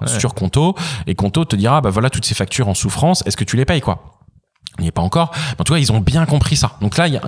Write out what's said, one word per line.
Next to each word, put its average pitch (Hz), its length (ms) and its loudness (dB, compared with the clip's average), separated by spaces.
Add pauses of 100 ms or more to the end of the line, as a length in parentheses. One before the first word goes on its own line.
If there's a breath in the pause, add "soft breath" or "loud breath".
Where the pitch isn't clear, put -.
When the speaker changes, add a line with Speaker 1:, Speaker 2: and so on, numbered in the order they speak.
Speaker 1:
Ouais. - 80 -2
Speaker 2:
sur 123 260 0
Conto, 147 400 2 (320 loud breath)
et 92 80 -2
Conto 101 300 0
te - 100 -2
dira, 117 280 4
bah 110 80 2
voilà, 110 180 0
toutes - 160 -4
ces - 100 -2
factures 104 340 -2
en 98 60 0
souffrance, 156 520 0
est-ce 98 100 -2
que - 80 -2
tu 113 140 -2
les 131 80 2
payes, 170 160 0
quoi ? - 400 -6 (560)
Il - 40 -4
n'y - 60 0
est - 40 -2
pas 165 100 -2
encore. 165 320 0
Mais 147 260 -8
en 160 40 -2
tout 156 100 2
cas, 170 40 2
ils 139 140 2
ont 110 80 2
bien 139 240 2
compris 147 320 2
ça. - 240 0
Donc 101 160 0
là, 170 120 2
il 151 40 0
y 131 60 0
a, - 100 -4